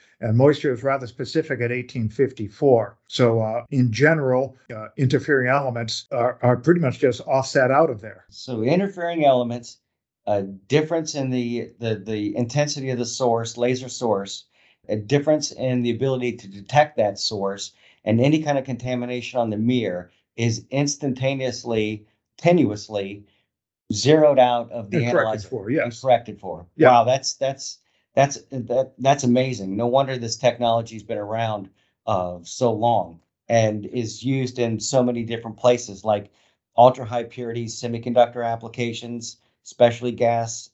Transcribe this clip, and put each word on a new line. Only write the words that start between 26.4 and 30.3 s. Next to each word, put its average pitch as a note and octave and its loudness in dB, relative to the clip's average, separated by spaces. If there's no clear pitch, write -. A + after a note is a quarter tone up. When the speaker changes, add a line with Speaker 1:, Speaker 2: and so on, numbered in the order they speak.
Speaker 1:
Yeah. D#3+ 8
Speaker 2:
Wow, A#2 8
that's, - -2
that's, - -8
that's, C#3 2
that, B2+ -2
that's C3+ 2
amazing. A#2+ 0
No A#2 -2
wonder C3 0
this A#2 -8